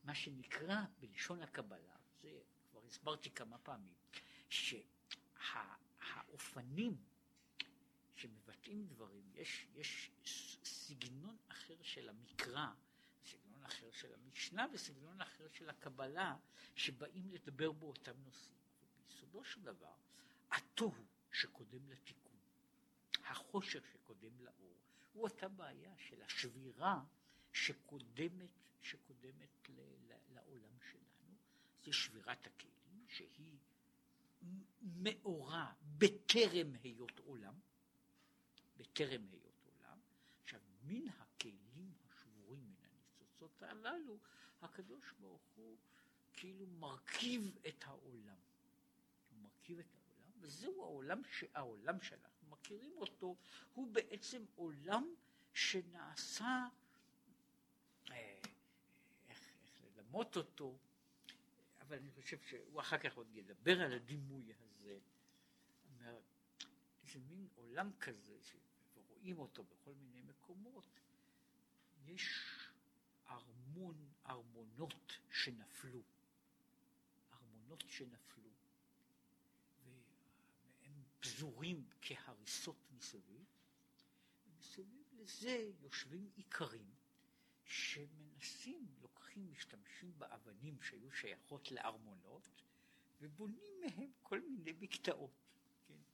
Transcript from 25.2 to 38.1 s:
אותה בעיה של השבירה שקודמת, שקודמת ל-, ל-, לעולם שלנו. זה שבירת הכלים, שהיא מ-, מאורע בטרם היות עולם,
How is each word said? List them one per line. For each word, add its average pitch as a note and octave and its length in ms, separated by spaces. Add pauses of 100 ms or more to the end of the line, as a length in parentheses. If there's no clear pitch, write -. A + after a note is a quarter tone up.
אותה G3 240
בעיה F3 500
של - 240
השבירה C3 840 (500)
שקודמת, D3 960 (320)
שקודמת C#3 880
ל-, B2+ 120 (260)
ל-, A2+ 280
לעולם A#2+ 440 (120)
שלנו. - 440 (480)
זה C#3+ 100
שבירת A2+ 540
הכלים, - 600
שהיא D3+ 500 (840)
מ-, F#3 200 (180)
מאורע E3+ 880 (260)
בטרם F#3 880
היות A#2+ 360
עולם, A#2+ 340 (1200)